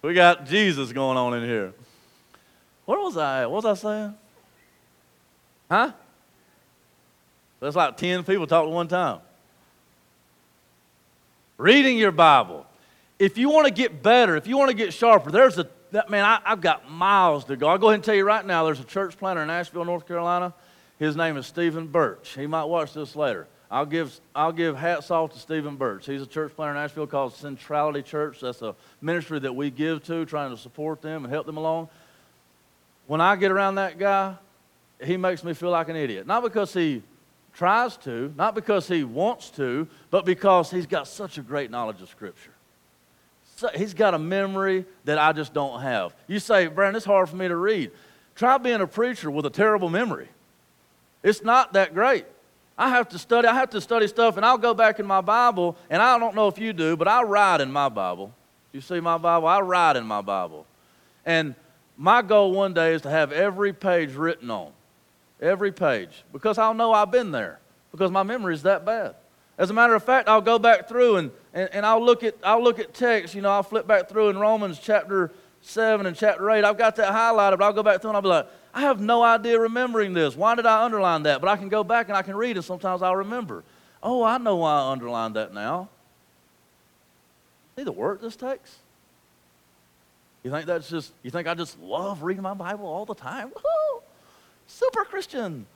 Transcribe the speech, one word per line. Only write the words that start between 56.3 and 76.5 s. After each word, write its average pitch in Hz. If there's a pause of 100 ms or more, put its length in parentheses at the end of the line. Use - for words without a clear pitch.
know 214
if 190
you 220
do, 165
but 165
I 233
write 202
in 135
my 143
Bible. 98 (400)
You 135
see 175
my 170
Bible? 170
I 185
write 175
in 117
my 104
Bible. 90 (580)
And 160 (420)
my 208
goal 196
one 190
day 165
is 156
to 139
have 151
every 190
page 165
written 147
on. 87 (680)
Every 190
page. 120
Because 214
I'll 220
know 226
I've 208
been 240
there. 104 (320)
Because 180
my 190
memory 202
is 147
that 185
bad. 208 (420)
As 185
a -
matter 233
of 214
fact, 254
I'll 220
go 226
back 226
through 240
and, 156 (220)
and, 185
and 208
I'll 226
look 233
at, 214
I'll 220
look 240
at -
text. 226
You 196
know, 202
I'll 202
flip 196
back 190
through 208
in 196
Romans 208
chapter 196 (340)
seven 220
and 170
chapter 202